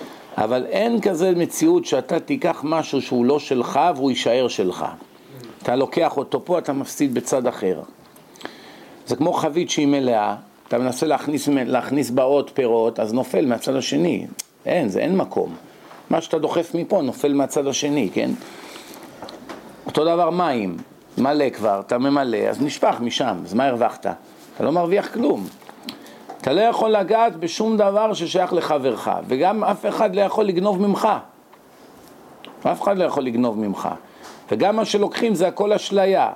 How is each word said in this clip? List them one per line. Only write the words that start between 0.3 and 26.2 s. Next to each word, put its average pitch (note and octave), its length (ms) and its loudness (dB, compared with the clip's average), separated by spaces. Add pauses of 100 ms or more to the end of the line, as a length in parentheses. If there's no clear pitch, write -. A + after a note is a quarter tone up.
אבל B2+ 280 0
אין A3+ 340 0
כזה F#3 360 2
מציאות E3+ 480 2
שאתה D3 360 0
תיקח - 440 -2
משהו D3+ 380 -2
שהוא B2 220 0
לא C#3+ 140 4
שלך C3 420 0 (160)
והוא C3+ 140 0
יישאר B2 380 2
שלך. F2+ 360 -2 (800)
אתה B2 140 0
לוקח C#3+ 400 0
אותו C3 280 -2
פה, F3 140 0
אתה D3+ 140 -4
מפסיד C3+ 420 -2
בצד A#2+ 320 0
אחר. F#2 340 -2 (1300)
זה A#2+ 100 -2
כמו E3+ 160 2
חבית D3 380 0
שהיא D3+ 160 2
מלאה, A#2+ 480 2 (340)
אתה A#2+ 100 0
מנסה B2+ 280 0
להכניס, C#3+ 420 0
להכניס B2+ 600 0
בה C3 120 2
עוד C#3 280 2
פירות, A#2 500 2
אז A2 120 -2
נופל C3+ 340 0
מהצד B2 300 0
השני. C#3 500 0 (400)
אין, D#3+ 220 2
זה G2+ 120 -2
אין D#3+ 160 0
מקום. E2+ 380 -2 (560)
מה E3 100 2
שאתה D#3+ 180 -2
דוחף D#3+ 360 -2
מפה E3+ 280 0
נופל C#3 300 0
מהצד C#3 340 0
השני, C#3 480 0
כן? A#2+ 160 0 (1600)
אותו D#3 180 0
דבר E3+ 260 2
מים, C3 460 -2 (420)
מלא C#3 320 2
כבר, G#2 360 0
אתה A#2+ 120 0
ממלא, C3+ 380 0
אז G#2 260 0
נשפך D3+ 380 0
משם, A#2+ 440 -2
אז F2 100 -8
מה B2+ 100 2
הרווחת? A#2+ 420 0 (480)
אתה - 100 -4
לא A2+ 80 0
מרוויח F3 420 0
כלום. F3 320 0 (920)